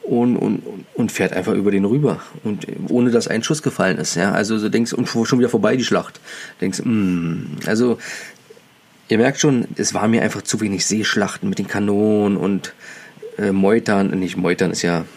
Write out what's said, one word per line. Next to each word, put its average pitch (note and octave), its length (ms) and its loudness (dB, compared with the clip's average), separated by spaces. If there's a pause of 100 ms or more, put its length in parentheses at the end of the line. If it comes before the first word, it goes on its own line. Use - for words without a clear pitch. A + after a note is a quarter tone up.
und, A#2+ 340 2
und, G#2+ 300 0
und, - 280 -12
und A2+ 180 -2
fährt - 200 -2
einfach F#2+ 220 -2
über G2+ 160 2
den G2 140 2
rüber. C#3 360 2 (240)
Und G#2 220 -6 (220)
ohne B2 220 2
dass A2+ 180 2
ein A2 140 -2
Schuss D3+ 200 -2
gefallen F#2+ 360 0
ist. - 180 -4
Ja? F#2+ 160 2
Also G#2+ 260 0
du G#2+ 120 0
denkst, A#2 220 0
und A#2+ 140 -2
schon A#2 320 0
wieder A#2+ 100 4
vorbei G#2+ 280 2
die B2 80 0
Schlacht. - 360 -2 (400)
Denkst, F#2+ 240 -4
mm, F2 800 0
also A2+ 320 2 (1080)
ihr A2 100 2
merkt C3 220 2
schon, C3+ 260 4 (100)
es - 180 -2
war G2+ 140 0
mir A2+ 140 4
einfach G#2 200 -2
zu - 180 -4
wenig G2 260 -2
Seeschlachten G2+ 600 -2
mit F#2+ 100 -2
den G2 100 -4
Kanonen G#2 680 2
und, G2 380 -2 (640)
äh, G2+ 140 0
Meutern. G2 680 4
Nicht F2+ 180 -2
Meutern F2+ 340 0
ist - 120 -4
ja F2 220 0 (120)